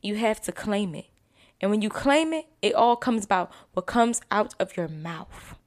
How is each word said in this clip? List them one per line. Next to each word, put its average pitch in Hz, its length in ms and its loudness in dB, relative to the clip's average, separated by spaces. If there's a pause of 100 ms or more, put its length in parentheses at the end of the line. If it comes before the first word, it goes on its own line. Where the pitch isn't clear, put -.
You 208 140 -4
have 220 260 0
to - 100 -6
claim 202 440 -4
it. - 100 -14 (540)
And 196 100 0
when 214 120 2
you 214 80 0
claim 311 420 2
it, 320 140 -4 (140)
it - 140 2
all 240 220 6
comes 233 280 -2
about 185 280 0 (220)
what 180 120 -4
comes 233 340 2 (100)
out 208 280 0
of - 180 -4
your 170 120 -4
mouth. 160 680 -14 (120)